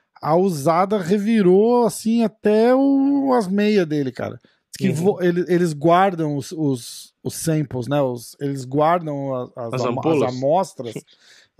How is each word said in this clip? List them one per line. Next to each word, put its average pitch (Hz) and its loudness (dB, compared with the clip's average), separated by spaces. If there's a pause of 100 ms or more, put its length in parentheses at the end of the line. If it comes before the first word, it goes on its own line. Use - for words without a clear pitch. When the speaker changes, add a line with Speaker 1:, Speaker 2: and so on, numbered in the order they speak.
(200)
Speaker 1:
a 147 0
usada 180 0
revirou, 208 2
assim, 226 0
até 220 2
o, 277 2
as 226 0
meias 202 2
dele, 147 -2
cara. 110 -10 (300)
Diz - -20
que 190 0
Speaker 2:
Uhum. 165 0
Speaker 1:
vo-, 180 0
ele, 175 0
eles 175 2
guardam 165 2
os, - -8
os, 143 -6
os - -8
samples, 147 -4
né? 143 0
Os, 123 -6
eles 139 -6
guardam 147 0
a, 123 -4 (240)
as 110 -8
Speaker 2:
As 127 -2
Speaker 1:
amo-, 127 -2
Speaker 2:
ampolas? 151 0
Speaker 1:
as 127 -6
amostras 135 -2 (360)
Speaker 2:
<laughs> - -20